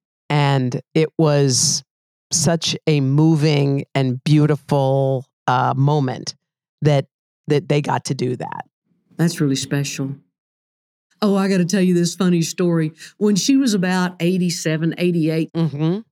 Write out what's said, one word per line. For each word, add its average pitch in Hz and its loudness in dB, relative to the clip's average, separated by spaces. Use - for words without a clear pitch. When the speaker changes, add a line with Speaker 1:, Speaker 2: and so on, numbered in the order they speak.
Speaker 1:
And 139 0
it 160 2
was 139 2
such - -2
a 151 2
moving 143 2
and 131 0
beautiful, 139 0
uh, 127 0
moment 135 -2
that, 143 2
that 147 0
they 147 2
got 127 -4
to 143 -6
do 127 -4
that. - -12
Speaker 2:
That's 170 0
really 139 0
special. 139 -6
Oh, 202 2
I 196 0
gotta 185 2
tell 190 0
you 185 2
this 175 0
funny 180 0
story. 165 -2
When 208 2
she 269 2
was 262 2
about 180 -2
eighty-seven, 170 -2
eighty-eight, 160 -2
Speaker 1:
Mm-hmm. 160 -2